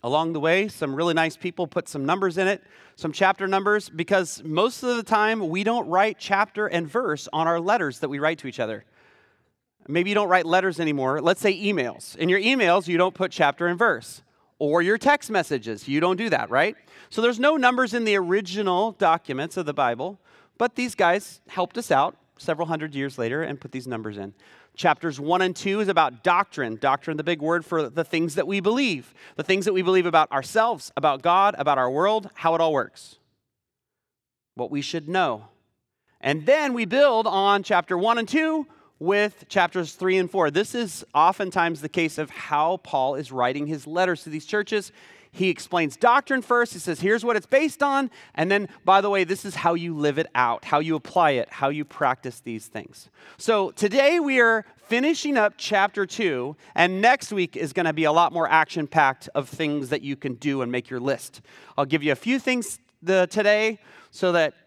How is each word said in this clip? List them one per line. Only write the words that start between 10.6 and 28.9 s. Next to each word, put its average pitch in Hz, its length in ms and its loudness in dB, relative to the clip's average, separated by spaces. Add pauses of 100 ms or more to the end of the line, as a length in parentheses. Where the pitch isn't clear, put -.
anymore. 147 420 -2
Let's 170 200 0
say 202 180 0
emails. 175 580 -4
In 165 120 -2
your 190 100 4
emails, 196 480 2
you 170 120 0
don't 185 180 0
put 180 160 -4
chapter 156 340 0
and 175 100 0
verse. 175 460 -2 (380)
Or 156 200 2
your 196 180 2
text 285 300 0
messages, 131 600 -4
you 139 100 0
don't 185 180 2
do 220 140 -4
that, 117 200 -2
right? 156 260 2 (340)
So - 100 -6
there's 233 200 0
no 302 160 4
numbers 247 360 2
in 240 120 -2
the 208 120 2
original 190 760 0
documents 160 640 -2
of 175 100 -4
the 147 80 -6
Bible, 139 460 -2 (360)
but 240 200 -2
these 247 180 -4
guys 190 540 0
helped - 300 -6
us 240 120 -6
out 147 260 2 (220)
several 160 300 -4
hundred 156 260 -6
years 135 240 -6
later 131 240 -4
and 147 180 -8
put - 120 -16
these 131 160 -10
numbers 107 300 -8
in. 98 160 -12 (420)
Chapters 156 420 -2
one 165 240 0
and 185 140 -2
two 196 240 -4
is 202 80 -2
about 147 340 0
doctrine. 156 540 0
Doctrine, 139 400 -2
the 151 80 -6
big 165 160 -2
word 165 240 -2
for 160 240 -2
the 156 160 -4
things 165 320 -2
that - 100 -2
we 196 140 -2
believe. 208 540 -2 (220)